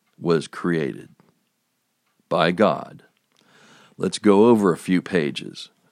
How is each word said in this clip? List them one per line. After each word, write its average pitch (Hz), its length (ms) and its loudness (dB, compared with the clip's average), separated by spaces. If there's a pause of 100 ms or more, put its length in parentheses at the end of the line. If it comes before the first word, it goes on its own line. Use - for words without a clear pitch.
(220)
was 82 280 -2
created 73 580 -6 (1200)
by 85 240 0
God. 87 520 -2 (960)
Let's - 220 -6
go 104 280 6
over 101 260 4
a 78 40 -4
few 90 240 -2
pages. - 680 -6 (220)